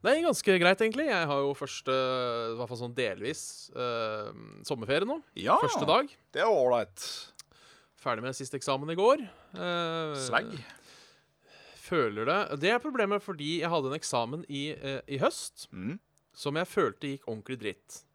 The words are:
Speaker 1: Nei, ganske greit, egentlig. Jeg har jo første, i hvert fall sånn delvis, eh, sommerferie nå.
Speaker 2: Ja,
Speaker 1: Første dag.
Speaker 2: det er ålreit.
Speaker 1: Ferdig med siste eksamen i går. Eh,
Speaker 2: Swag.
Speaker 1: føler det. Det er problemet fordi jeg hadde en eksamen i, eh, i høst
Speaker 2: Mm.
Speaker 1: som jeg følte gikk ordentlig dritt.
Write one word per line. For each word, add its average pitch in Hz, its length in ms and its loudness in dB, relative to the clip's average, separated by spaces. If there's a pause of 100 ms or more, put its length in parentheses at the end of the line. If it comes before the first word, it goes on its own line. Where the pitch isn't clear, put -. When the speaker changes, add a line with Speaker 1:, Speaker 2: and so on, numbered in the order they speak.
Speaker 1:
Nei, 247 180 6
ganske 302 400 4
greit, 180 240 6
egentlig. 220 240 0
Jeg 185 240 2
har 143 100 2
jo 139 140 2
første, 135 400 -4
i 123 640 0
hvert 120 140 -4
fall 120 80 -6
sånn 120 160 -8
delvis, 113 460 -2 (280)
eh, 110 600 -4 (340)
sommerferie 139 400 0
nå. 294 140 -4 (180)
Speaker 2:
Ja, 127 240 4
Speaker 1:
Første - 240 2
dag. 233 240 4 (220)
Speaker 2:
det 147 100 0
er 220 80 4
ålreit. 123 540 4 (960)
Speaker 1:
Ferdig 117 220 -2
med 131 100 -4
siste 135 240 -8
eksamen 143 320 -2
i 165 80 -2
går. 262 240 6 (320)
Eh, 165 640 -2
Speaker 2:
Swag. 123 380 0 (1300)
Speaker 1:
føler 113 460 0
det. 175 100 2 (240)
Det 185 100 4
er 240 100 2
problemet 208 420 0
fordi 160 380 -4
jeg 165 100 0
hadde 139 180 2
en 151 80 -4
eksamen 127 500 -2
i, 143 240 -4
eh, 135 360 -6
i 139 100 -4
høst - 540 -2
Speaker 2:
Mm. 110 260 -6 (360)
Speaker 1:
som 143 220 -4
jeg 175 100 -2
følte 143 460 0
gikk 139 160 -10
ordentlig 113 320 -8
dritt. - 420 -8 (120)